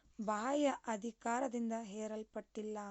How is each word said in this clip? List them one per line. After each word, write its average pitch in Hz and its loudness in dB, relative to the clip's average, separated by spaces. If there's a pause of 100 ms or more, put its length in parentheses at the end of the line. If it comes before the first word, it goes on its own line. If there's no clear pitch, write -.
(180)
ಬಾಹ್ಯ 233 4 (180)
ಅಧಿಕಾರದಿಂದ 233 0
ಹೇರಲ್ಪಟ್ಟಿಲ್ಲ, 214 -6 (120)